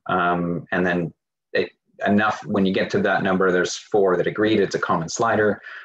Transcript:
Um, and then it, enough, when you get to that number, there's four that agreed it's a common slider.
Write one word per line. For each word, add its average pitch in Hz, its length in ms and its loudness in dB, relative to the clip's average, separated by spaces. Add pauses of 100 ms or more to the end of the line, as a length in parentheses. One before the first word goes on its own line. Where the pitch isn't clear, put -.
Um, 87 640 -2
and 90 140 0
then 87 280 -2 (400)
it, - 180 -2 (340)
enough, 104 400 0
when 98 200 0
you 95 80 0
get 101 180 -2
to 98 100 0
that 98 220 0
number, 95 280 2
there's 90 240 0
four 98 420 0
that 87 100 -2
agreed 107 320 2
it's 92 160 0
a 80 40 -4
common 82 300 -2
slider. 107 520 0 (240)